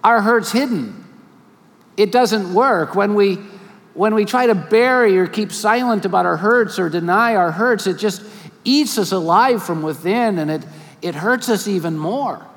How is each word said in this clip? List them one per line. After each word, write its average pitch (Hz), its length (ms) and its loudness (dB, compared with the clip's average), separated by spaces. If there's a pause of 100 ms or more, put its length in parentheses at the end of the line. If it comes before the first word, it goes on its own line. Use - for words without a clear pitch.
our 220 200 4
hurts 226 300 0
hidden. 214 520 -2 (920)
It 202 140 2
doesn't 202 440 0
work. 214 400 2
When 202 200 0
we, 196 200 2 (580)
when 214 220 0
we 208 100 2
try 254 220 0
to 226 80 4
bury 220 640 2
or 185 80 2
keep 202 260 -6
silent 220 540 0
about 180 180 0
our 170 140 0
hurts 214 400 0
or 175 100 -2
deny 180 460 0
our 175 160 2
hurts, 214 360 -2
it 185 120 -2
just 202 240 -4 (420)
eats 269 320 0
us 190 160 -2
alive 190 500 2
from 160 200 -4
within, 185 560 -2
and 151 120 -2
it, 156 140 -4 (380)
it 254 120 -6
hurts 240 360 -2
us 202 180 -2
even 165 300 -2
more. 180 480 -4 (100)